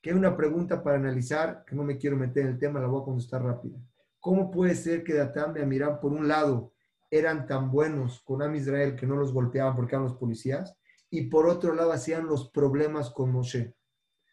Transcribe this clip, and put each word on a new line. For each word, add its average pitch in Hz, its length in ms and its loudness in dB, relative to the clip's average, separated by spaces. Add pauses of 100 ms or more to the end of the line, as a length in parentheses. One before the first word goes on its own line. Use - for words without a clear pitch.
Que 160 100 -6
hay 180 60 4
una 190 200 4
pregunta 156 460 0
para 143 140 2
analizar, 135 680 -2
que - 120 -8
no 143 80 -2
me 143 120 -2
quiero 139 200 0
meter 131 300 0
en 127 60 0
el 123 60 -4
tema, 143 220 -2
la 127 80 -2
voy 135 140 -2
a - 20 -10
contestar 127 400 -4
rápida. - 340 -6 (400)
¿Cómo 185 320 2
puede 180 240 2
ser 165 300 -2
que 160 100 -2
Datán 147 420 0
y 151 40 -4
Abiram, 143 400 0
por 143 120 0
un 151 140 0
lado, 147 460 2 (360)
eran 156 380 2
tan 135 240 -2
buenos 139 520 0
con 135 200 -4
Am 151 140 -2
Israel 139 400 0
que 127 100 -4
no 135 100 0
los 139 160 0
golpeaban 127 440 2
porque 120 180 -2
eran 135 120 0
los 123 100 -4
policías, 131 600 -4 (320)
y 151 180 -4
por 156 200 6
otro 175 280 2
lado 165 180 2
hacían 160 340 -2
los 143 240 -2
problemas 143 600 2
con 127 200 -2
Moshe? 123 460 -2 (560)